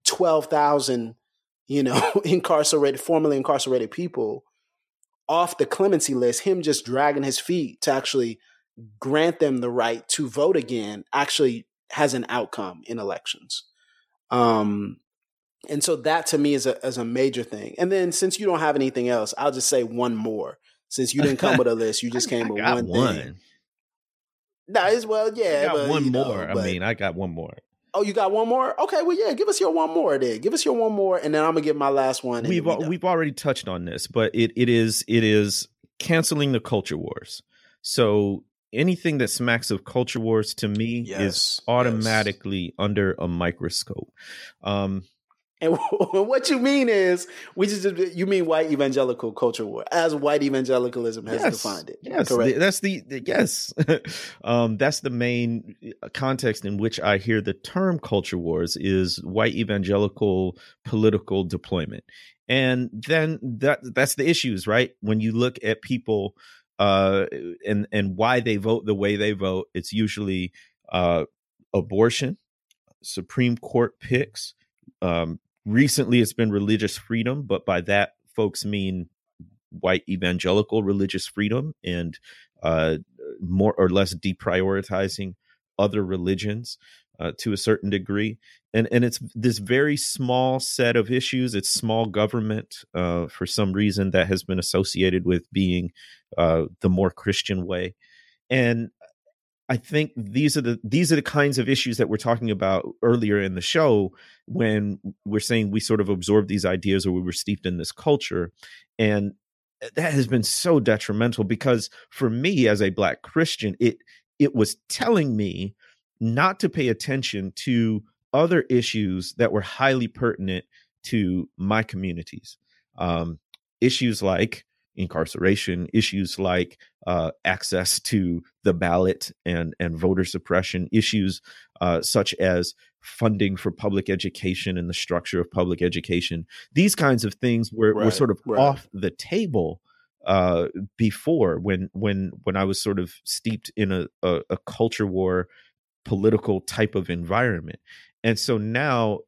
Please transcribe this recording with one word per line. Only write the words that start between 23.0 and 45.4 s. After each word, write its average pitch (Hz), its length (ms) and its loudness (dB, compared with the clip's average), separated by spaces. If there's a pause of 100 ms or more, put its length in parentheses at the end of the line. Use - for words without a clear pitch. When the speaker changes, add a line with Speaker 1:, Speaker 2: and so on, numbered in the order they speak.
Speaker 1:
thing. 67 200 -10 (1300)
Nah, 190 200 2
it's, 220 180 2
well, 220 280 0
yeah, 190 280 0
Speaker 2:
I 147 40 4
got 165 80 2
Speaker 1:
but, 143 160 0
Speaker 2:
one 147 140 2
Speaker 1:
you 131 80 2
know, 127 140 2
Speaker 2:
more. 95 240 -4
I 95 40 -2
Speaker 1:
but 95 100 0
Speaker 2:
mean, 92 200 -2
I 113 100 0
got 98 220 -2
one 92 160 -4
more. 82 260 -12 (360)
Speaker 1:
Oh, 196 80 0
you 202 120 -2
got 196 180 2
one 220 160 2
more? 254 340 0
Okay, 320 220 0
well, 349 140 2
yeah, 403 160 0
give 381 140 0
us 403 120 0
your 370 120 2
one 320 200 0
more 214 260 2
then. 120 220 0
Give 190 140 0
us 320 120 -2
your 202 80 2
one 226 200 2
more, 196 240 2
and 151 160 -2
then 151 100 4
I'm 160 80 4
gonna 160 100 2
give 151 140 0
my 143 140 2
last 135 340 2
one, 120 160 -2
and 117 80 -2
Speaker 2:
We've 170 160 0
Speaker 1:
then - 20 -10
we 170 60 2
Speaker 2:
al-, 143 80 0
Speaker 1:
done. 156 100 -4
Speaker 2:
we've 175 140 -4
already 165 280 0
touched - 360 -4
on 90 180 -6
this, 76 220 -8
but 110 260 2
it, 113 220 4
it 120 120 4
is, 113 400 2
it 113 160 4
is 104 440 4 (320)
canceling 151 540 0
the 117 60 2
culture 92 380 -2
wars. - 460 -10 (380)
So 104 640 2 (280)
anything 160 480 0
that 123 100 0
smacks 120 400 0
of 104 160 -2
culture 123 340 -2
wars 110 360 0
to - 120 -4
me 113 380 -2
Speaker 1:
Yes, 98 140 -8
Speaker 2:
is 95 160 0
Speaker 1:
yes. - 320 0
Speaker 2:
automatically 110 1120 0
under 101 400 0
a 85 80 -2
microscope. - 840 -4 (520)
Um, 98 400 -2 (580)